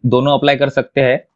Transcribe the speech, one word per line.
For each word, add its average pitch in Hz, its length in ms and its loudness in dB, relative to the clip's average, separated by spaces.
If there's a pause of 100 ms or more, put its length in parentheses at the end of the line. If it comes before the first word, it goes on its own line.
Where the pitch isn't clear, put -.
दोनों 127 320 0
अप्लाई 143 180 0
कर 139 140 -2
सकते 135 320 -4
हैं 131 340 -2